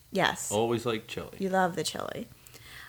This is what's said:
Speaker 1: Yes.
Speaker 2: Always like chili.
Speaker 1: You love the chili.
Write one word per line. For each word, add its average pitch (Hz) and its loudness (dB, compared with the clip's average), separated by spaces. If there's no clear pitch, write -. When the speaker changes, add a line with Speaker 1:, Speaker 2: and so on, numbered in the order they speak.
Speaker 1:
Yes. - 2
Speaker 2:
Always 113 4
like 110 -2
chili. - -8
Speaker 1:
You 190 0
love 185 2
the 156 -2
chili. - -4